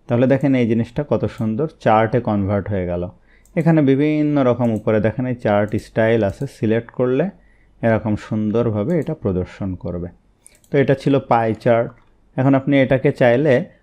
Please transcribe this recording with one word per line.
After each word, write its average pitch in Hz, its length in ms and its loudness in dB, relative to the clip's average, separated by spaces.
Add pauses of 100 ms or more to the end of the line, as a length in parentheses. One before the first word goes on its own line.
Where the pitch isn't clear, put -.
তাহলে 120 200 2
দেখেন 135 280 2
এই 123 120 2
জিনিসটা 117 420 -2
কত 113 160 0
সুন্দর 110 440 -4 (120)
চার্টে 113 400 2
কনভার্ট 101 480 -2
হয়ে 95 180 -4
গেল। 87 220 -4 (480)
এখানে 160 260 2
বিভিন্ন 147 640 0
রকম 120 280 0
উপরে 110 280 0
দেখেন 110 260 -2
এই 127 80 -6
চার্ট 104 420 -2
স্টাইল 113 480 0
আছে, 117 220 -4
সিলেক্ট 113 440 -4
করলে 131 400 -2 (520)
এরকম 110 340 0
সুন্দরভাবে 107 840 -2
এটা 151 160 -4
প্রদর্শন 92 600 -4
করবে। 87 340 -8 (640)
তো 143 80 2
এটা 135 160 2
ছিল 139 240 0
পাই 117 360 0
চার্ট। 117 360 0 (460)
এখন 135 180 2
আপনি 139 260 2
এটাকে 135 320 2
চাইলে 135 520 2 (180)